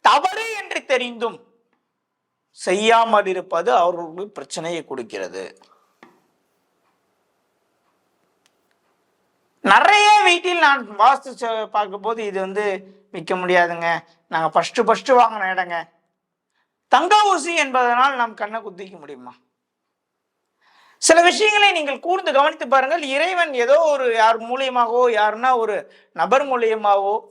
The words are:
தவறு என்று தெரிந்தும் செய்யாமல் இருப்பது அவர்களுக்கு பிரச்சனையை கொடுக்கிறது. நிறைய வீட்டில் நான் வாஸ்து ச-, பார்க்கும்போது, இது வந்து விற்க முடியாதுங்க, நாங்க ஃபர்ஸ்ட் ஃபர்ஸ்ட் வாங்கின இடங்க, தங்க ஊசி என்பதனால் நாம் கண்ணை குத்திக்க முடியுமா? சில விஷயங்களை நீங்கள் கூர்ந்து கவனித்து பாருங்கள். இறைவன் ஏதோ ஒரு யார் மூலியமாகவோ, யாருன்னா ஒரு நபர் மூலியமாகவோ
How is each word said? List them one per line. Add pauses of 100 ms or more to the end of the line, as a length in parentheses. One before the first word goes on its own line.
தவறு
என்று
தெரிந்தும் (1040)
செய்யாமல்
இருப்பது
அவர்களுக்கு
பிரச்சனையை
கொடுக்கிறது. (4000)
நிறைய
வீட்டில்
நான்
வாஸ்து
ச-,
பார்க்கும்போது,
இது
வந்து (240)
விற்க
முடியாதுங்க, (300)
நாங்க
ஃபர்ஸ்ட்
ஃபர்ஸ்ட்
வாங்கின
இடங்க, (1040)
தங்க (160)
ஊசி (120)
என்பதனால்
நாம்
கண்ணை
குத்திக்க
முடியுமா? (1700)
சில (120)
விஷயங்களை
நீங்கள்
கூர்ந்து
கவனித்து
பாருங்கள். (120)
இறைவன் (120)
ஏதோ (180)
ஒரு (140)
யார் (120)
மூலியமாகவோ, (140)
யாருன்னா (120)
ஒரு (440)
நபர்
மூலியமாகவோ (140)